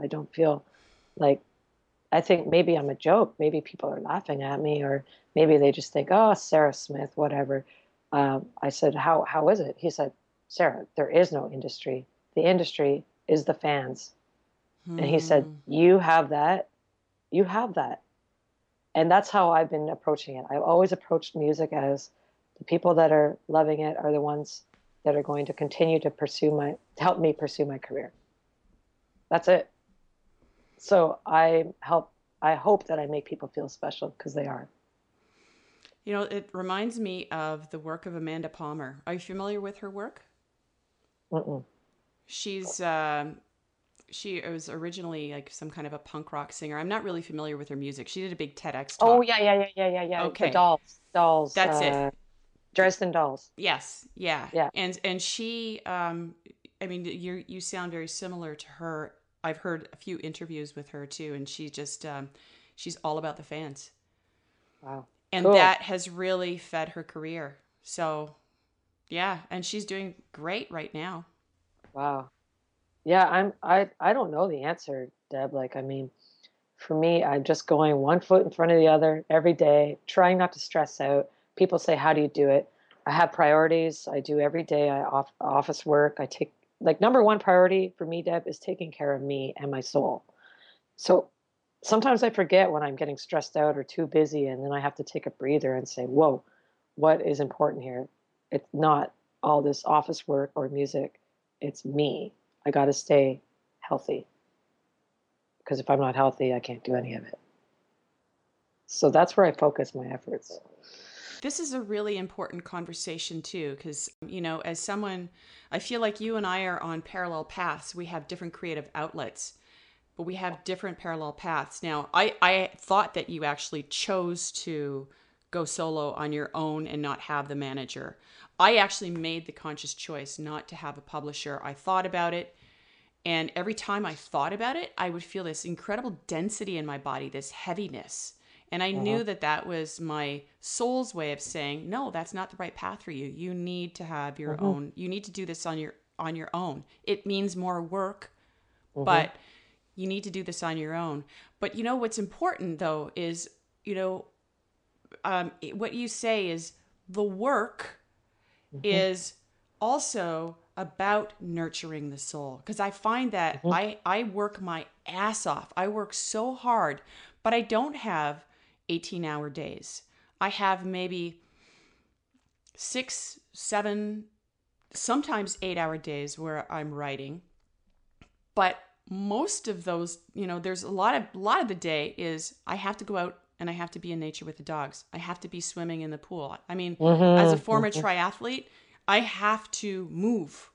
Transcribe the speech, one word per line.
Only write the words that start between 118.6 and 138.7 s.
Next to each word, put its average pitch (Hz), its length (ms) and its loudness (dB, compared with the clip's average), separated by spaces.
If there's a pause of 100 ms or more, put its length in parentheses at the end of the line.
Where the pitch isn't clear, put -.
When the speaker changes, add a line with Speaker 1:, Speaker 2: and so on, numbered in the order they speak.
Speaker 2:
outlets, - 600 -8 (640)
but 170 60 -8
we 180 120 -8
have 180 300 -8
different 185 320 -6
parallel 160 360 -8
paths. 160 480 -6
Now, 151 320 -4
I, 202 280 4
I 185 360 4
thought 196 360 2
that - 160 -4
you 151 160 -6
actually 147 380 -6
chose 175 680 -4 (120)
to 143 440 -6 (440)
go 175 120 -4
solo 156 520 -4
on 151 180 -4
your 147 200 -4
own 156 320 -4
and 151 160 -6
not 143 200 -6
have 143 260 -4
the 143 80 -8
manager. 135 640 -10 (420)
I 208 180 8
actually 196 340 2
made 165 340 -6
the 156 60 -16
conscious 147 420 -10
choice 139 460 -12
not 151 300 -10
to 170 60 -18
have 147 220 -12
a 139 40 -20
publisher. 147 640 -10
I 139 100 -10
thought 185 340 0
about 175 260 -2
it, 175 220 -8 (680)
and 165 320 -2
every 196 200 -4
time 208 300 -4
I 156 100 -6
thought 147 360 -2
about 226 240 -2
it, 349 220 -8
I 180 140 -2
would 170 120 -8
feel 190 200 -10
this 160 200 -8
incredible 208 640 -8
density 190 520 -4
in 151 80 -6
my 143 120 -8
body, 139 320 -8
this 139 220 -12
heaviness. 170 800 -10 (380)